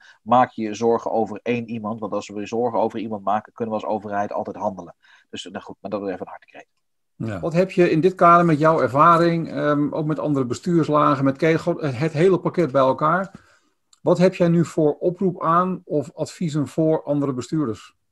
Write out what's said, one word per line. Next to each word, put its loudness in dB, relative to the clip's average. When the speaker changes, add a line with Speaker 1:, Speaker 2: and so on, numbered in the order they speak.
Speaker 1:
maak 2
je -10
je -6
zorgen 0
over -4
één -4
iemand. -8
Want -8
als -6
we -12
je -8
zorgen -2
over -2
iemand -8
maken, -4
kunnen -6
we -4
als -6
overheid -6
altijd -8
handelen. -8
Dus, -14
nou -14
goed, -18
maar -12
dat -6
is -8
even -8
een -14
harde -20
kreet. -20
Speaker 2:
Ja. -8
Wat -6
heb 2
je 4
in 2
dit 2
kader 6
met 2
jouw 4
ervaring, 4
ehm, 0
ook -4
met -4
andere 0
bestuurslagen, 2
met 0
ke-, 2
gewoon -4
het -4
hele 4
pakket -2
bij 2
elkaar, 0
wat 2
heb 4
jij 2
nu 4
voor 0
oproep -2
aan 0
of -4
adviezen -4
voor 0
andere -2
bestuurders -6